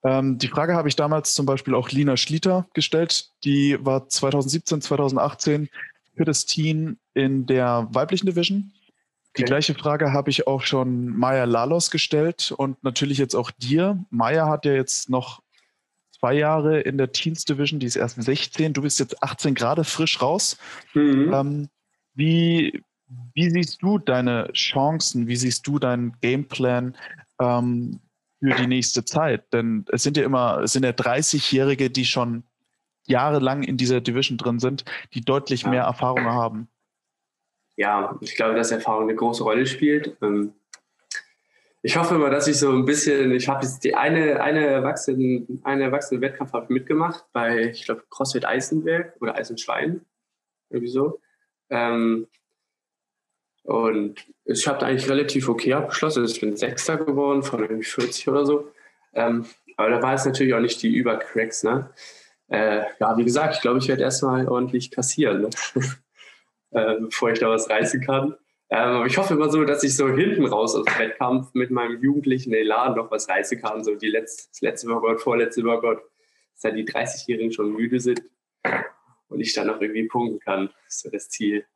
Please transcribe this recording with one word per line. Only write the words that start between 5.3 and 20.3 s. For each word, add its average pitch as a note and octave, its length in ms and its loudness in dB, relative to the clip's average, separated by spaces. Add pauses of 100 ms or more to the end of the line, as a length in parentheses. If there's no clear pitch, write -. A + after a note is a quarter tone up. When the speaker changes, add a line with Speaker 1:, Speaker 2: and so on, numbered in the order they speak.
Speaker 1:
für - 80 2
das D3+ 220 0
Team D#3 520 0 (160)
in C3+ 320 2
der B2 440 2
weiblichen F3+ 360 0
Division. F#3+ 460 0 (640)
Die C3+ 60 0
Speaker 2:
Okay. A#2+ 60 0
Speaker 1:
gleiche D3 260 2
Frage D3 380 0
habe C#3+ 180 0
ich - 160 0
auch C3+ 160 0
schon B2+ 460 0
Maya B2 360 2
Lalos A#2+ 460 2
gestellt D#3 680 0
und C3+ 260 -2
natürlich C3+ 360 0
jetzt C3+ 160 0
auch A#2+ 160 -2
dir. F3 600 0
Maya C3+ 380 2
hat D3 160 -2
ja C#3+ 80 4
jetzt - 380 -2
noch B2+ 300 -4 (760)
zwei - 160 2
Jahre D3+ 460 2
in C#3 160 -2
der C3+ 160 0
Teens - 320 -4
Division, C#3+ 360 -2
die B2+ 60 -2
ist A#2+ 100 -2
erst A#2+ 260 -2
sechzehn, D3 500 -2
du C#3 100 -4
bist C#3+ 160 0
jetzt - 240 -2
achtzehn - 320 0
gerade C#3+ 300 0
frisch - 380 -2
raus. D#3+ 360 -2 (360)